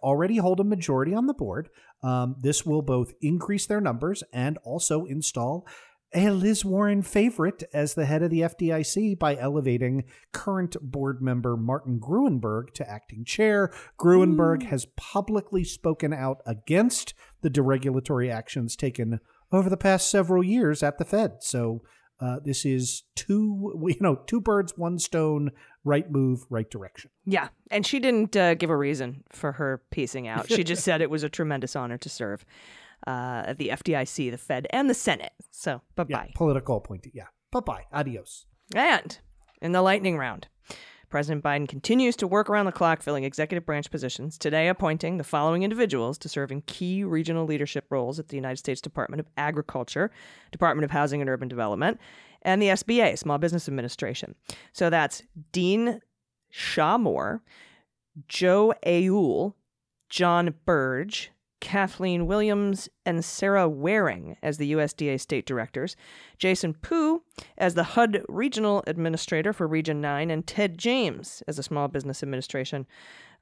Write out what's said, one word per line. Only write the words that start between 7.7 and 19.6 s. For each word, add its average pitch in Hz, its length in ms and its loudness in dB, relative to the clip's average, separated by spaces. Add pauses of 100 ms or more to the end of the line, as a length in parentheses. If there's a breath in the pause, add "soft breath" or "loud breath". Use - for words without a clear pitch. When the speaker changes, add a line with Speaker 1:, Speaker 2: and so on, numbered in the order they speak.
Speaker 1:
as 147 200 0
the 156 120 0
head 156 160 2
of 170 80 2
the 165 120 2
F 165 140 -2
D 165 160 0
I 160 100 0
C 202 320 0
by 151 220 0
elevating 131 680 0 (280 soft breath)
current 185 480 -2
board 135 400 -4
member 123 360 0
Martin 120 440 -2
Gruenberg 123 760 0
to - 140 -8
acting 107 360 -14
chair. 208 480 2 (260 loud breath)
Gruenberg 170 680 6
Speaker 2:
Ooh. - 40 -8
Speaker 1:
has 135 180 -4 (100)
publicly 202 680 -2
spoken 160 480 -2
out 135 340 -4
against 160 680 2 (300 soft breath)
the 156 80 2
deregulatory 131 800 2
actions 117 460 -6
taken 117 440 -2 (320 soft breath)
over 190 160 4